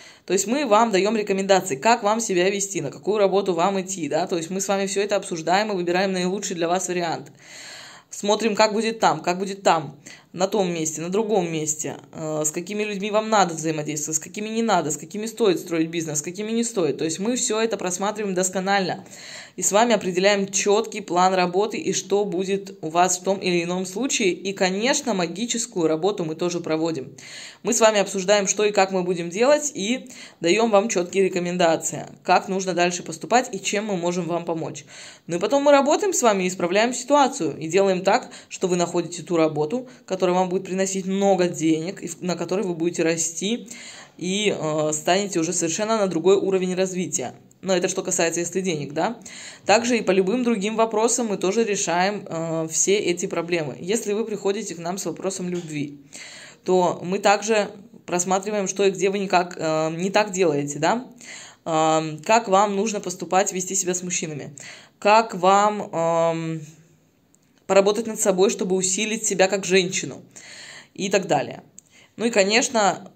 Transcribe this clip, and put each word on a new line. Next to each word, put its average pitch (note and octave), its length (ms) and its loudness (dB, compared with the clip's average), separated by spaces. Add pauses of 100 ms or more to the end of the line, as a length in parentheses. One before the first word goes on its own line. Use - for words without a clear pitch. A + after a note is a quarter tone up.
(260)
То F3 80 0
есть F#3+ 140 0
мы C#4 180 0
вам A3 260 4
даём G3 260 2
рекомендации, G3 580 0
как A#3 280 2
вам G#3+ 180 2
себя F#3 280 2
вести, G3 320 -4
на C3+ 100 -6
какую F3+ 260 -2
работу G3 360 2
вам F#3+ 280 2
идти, F3 280 -6
да, F3 180 0
то F3+ 100 -2
есть E3 140 -4
мы F#3+ 100 -4
с - 60 -4
вами G3 180 0
всё G3 160 -2
это G#3 160 0
обсуждаем F3+ 540 0
и G3+ 40 -2
выбираем F3+ 380 0
наилучший F#3 420 -2
для E3 120 -2
вас F3+ 220 0
вариант. E3 420 -4 (800)
Смотрим, G#3+ 440 0
как G#3+ 180 4
будет A3 260 -2
там, D#3 220 4
как F3 180 -2
будет G3 240 -8
там, D#3+ 340 2 (360)
на F#3 140 0
том F#3+ 260 0
месте, D#3 280 -4
на E3+ 80 -6
другом G3+ 420 0
месте, D3+ 460 -6 (160)
э, D#3 320 -4
с D3 60 -2
какими G3 320 -6
людьми G#3 280 -4
вам A3 180 0
надо F#3 260 4
взаимодействовать, D3+ 600 -4
с - 20 -2
какими G#3+ 300 -8
не A3+ 140 -2
надо, F3 280 2
с C#3+ 60 -4
какими G#3 300 -8
стоит G3+ 320 2
строить E3 300 -2
бизнес, D#3 300 -4
с - 20 -2
какими G#3 300 -8
не A#3 120 0
стоит. E3 360 0
То D#3 60 0
есть D#3+ 140 -4
мы A3+ 160 -2
всё A3 260 -2
это A3+ 160 0
просматриваем G3 580 -4
досконально F#3 720 0 (520)
и F3+ 60 -6
с - 80 0
вами A3+ 240 4
определяем G3 560 2
чёткий G#3 500 0
план F3+ 320 2
работы F#3 440 0
и F#3 160 -2
что G3+ 320 0
будет F#3+ 560 -4
у D#3 80 -6
вас F3+ 300 2
в - 40 -14
том G3 160 0
или F3 240 0
ином F3+ 240 -4
случае. G#3+ 460 0
И, F#3+ 200 -6
конечно, G#3 640 0
магическую F#3 720 -2
работу E3+ 380 0
мы D#3 100 -4
тоже E3+ 240 -2
проводим. D#3+ 560 -2 (480)
Мы G#3+ 100 -2
с A3+ 80 2
вами A3 180 6
обсуждаем, G3 480 2
что G#3+ 180 0
и G#3 60 2
как F#3+ 200 2
мы F#3 120 0
будем F3 280 -2
делать, C#4 420 2
и B3 360 -4 (320)
даём G#3 300 4
вам G#3 180 4
чёткие F#3 360 0
рекомендации, F3 800 0 (180)
как F#3+ 260 2
нужно F#3 240 -2
дальше F3 300 0
поступать A3+ 480 0
и F#3+ 80 -8
чем G#3 260 -4
мы G3+ 120 -2
можем F3 300 -2
вам E3+ 180 -4
помочь. D#3+ 400 -6 (420)
Ну E3+ 100 -4
и - 20 -4
потом C#4 240 2
мы C#4+ 80 6
работаем D#4 420 4
с - 80 0
вами, G3 260 4
исправляем F#3+ 460 0
ситуацию B3+ 640 2
и D3+ 100 -8
делаем F#3 360 4
так, G3 260 2 (200)
что - 180 -2
вы F3+ 80 2
находите F3 480 -2
ту F3 140 -2
работу, D#3 500 0 (180)
которая F#3 300 0
вам F#3 140 2
будет F#3 160 -2
приносить F#3+ 400 -2
много F#3+ 420 2
денег, D#3+ 560 -2
и E3 40 -10
в-, - 140 -12
на F3 140 -2
которой F#3 300 -2
вы F3+ 80 -4
будете E3+ 300 -2
расти, E3+ 680 -2 (480)
и, G3 360 0
э, D3+ 380 -2
станете F3+ 480 0
уже E3 140 0
совершенно G#3+ 440 0
на G3+ 100 2
другой F3 280 4
уровень F#3 400 0
развития. F3 580 -2 (280)
Но F#3 120 0
это F3+ 140 2
что F#3 160 -2
касается, E3+ 380 0
если E3+ 180 -4
денег, D3+ 320 -2
да? F3+ 260 -2 (480)
Также A#3 320 4
и G#3 40 0
по F#3+ 100 0
любым G3 320 2
другим A3 320 0
вопросам A3 520 2
мы G3+ 100 -2
тоже G3+ 260 0
решаем, F#3+ 640 0
э, E3 420 -4
все F#3+ 280 2
эти F3 300 -2
проблемы. E3+ 520 -2
Если G#3 320 -2
вы G#3+ 140 -2
приходите G3+ 500 -4
к F3 40 -12
нам F3 180 -6
с - 80 -10
вопросом F3+ 420 -6
любви, D#3 520 -6 (640)
то F3+ 360 2
мы F#3 180 -4
также G#3 500 2 (360)
просматриваем, F#3+ 640 -2
что G3+ 160 0
и F#3+ 80 6
где F3+ 180 0
вы G3+ 100 0
никак, F3+ 380 0
э, D#3 380 0
не F3+ 140 -2
так G#3 220 2
делаете, D3 480 0
да? G#3+ 280 0 (580)
Эм, D#3+ 600 2
как A3+ 240 4
вам G3+ 260 6
нужно G3+ 240 -2
поступать, F3+ 540 0
вести F#3 220 -6
себя F3+ 180 -2
с F3+ 100 -6
мужчинами? D#3+ 500 -8 (460)
Как A3 360 4
вам, G3+ 580 4
эм, E3 680 0 (1080)
поработать G#3 400 4
над A3 120 -6
собой, F#3+ 300 4
чтобы F#3+ 260 0
усилить G#3+ 500 -2
себя F#3+ 220 4
как G3 160 -2
женщину? F3 600 0 (720)
И G3 140 -4
так F#3+ 180 0
далее. C3+ 340 -2 (560)
Ну G#3 80 -4
и, A#3 60 0
конечно, G#3+ 840 2